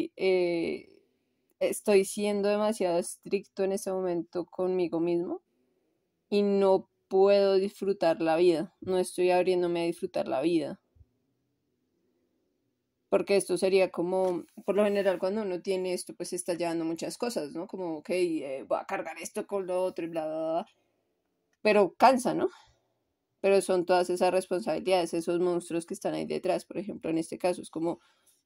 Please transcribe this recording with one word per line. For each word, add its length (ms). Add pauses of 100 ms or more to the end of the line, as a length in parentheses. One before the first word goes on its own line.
(160)
eh, 880 (580)
estoy 460
siendo 440
demasiado 500
estricto 640
en 100
este 180
momento 540
conmigo 540
mismo 440 (880)
y 140
no 460 (220)
puedo 440
disfrutar 680
la 160
vida, 420
no 180
estoy 340
abriéndome 500
a 40
disfrutar 440
la 120
vida. 380 (2250)
Porque 260
esto 220
sería 340
como, 540 (200)
por 100
lo 100
general, 340
cuando 220
uno 200
tiene 320
esto, 220
pues 160
está 220
llevando 320
muchas 320
cosas, 340
¿no? 160
Como, 300
ok, 140
eh, 540
voy 140
a 60
cargar 340
esto 260
con 220
lo 160
otro 220
y 20
bla, 180
bla, 120
bla. 280 (960)
Pero 340
cansa, 380
¿no? 160 (920)
Pero 200
son 240
todas 240
esas 220
responsabilidades, 840
esos 280
monstruos 440
que 100
están 180
ahí 120
detrás. 380
Por 140
ejemplo, 320
en 80
este 200
caso, 240
es 80
como 300 (460)